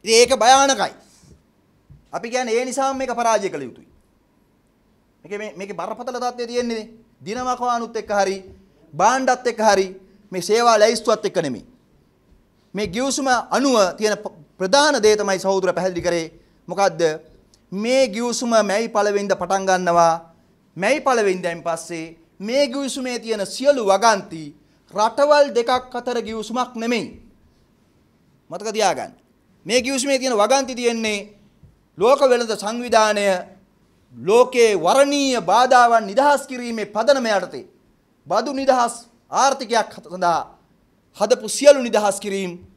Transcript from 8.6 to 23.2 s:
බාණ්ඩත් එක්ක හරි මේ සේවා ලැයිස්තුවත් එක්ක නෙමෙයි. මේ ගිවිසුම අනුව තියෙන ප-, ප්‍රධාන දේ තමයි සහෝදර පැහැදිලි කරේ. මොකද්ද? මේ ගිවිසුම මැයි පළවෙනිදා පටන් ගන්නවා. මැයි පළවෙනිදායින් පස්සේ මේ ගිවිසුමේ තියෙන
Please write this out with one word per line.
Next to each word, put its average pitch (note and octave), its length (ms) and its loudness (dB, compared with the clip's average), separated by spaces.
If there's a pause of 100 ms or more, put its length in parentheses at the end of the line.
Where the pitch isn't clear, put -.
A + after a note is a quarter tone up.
බාණ්ඩත් B3 520 2
එක්ක A3+ 160 -4
හරි G3 240 4 (460)
මේ F3+ 100 -6
සේවා A3+ 360 4
ලැයිස්තුවත් A3 460 2
එක්ක F#3+ 140 -2
නෙමෙයි. C3 280 -6 (1080)
මේ G#3 120 -4
ගිවිසුම C4 420 -4
අනුව B3 480 0 (180)
තියෙන G#3 220 0
ප-, G#3+ 180 -14 (200)
ප්‍රධාන C4+ 480 2
දේ G#3+ 140 6
තමයි G3 220 -2
සහෝදර F#3+ 340 0
පැහැදිලි F3 300 -4
කරේ. E3+ 300 -2 (360)
මොකද්ද? F3 340 0 (680)
මේ A#3+ 360 0
ගිවිසුම A#3 420 -4
මැයි G#3+ 380 0
පළවෙනිදා G3+ 480 0
පටන් F#3+ 300 -4
ගන්නවා. E3+ 480 2 (640)
මැයි A3+ 240 -2
පළවෙනිදායින් F#3 640 -2
පස්සේ E3 440 -8 (300)
මේ B3 300 -2
ගිවිසුමේ B3+ 520 -6
තියෙන A3 280 -6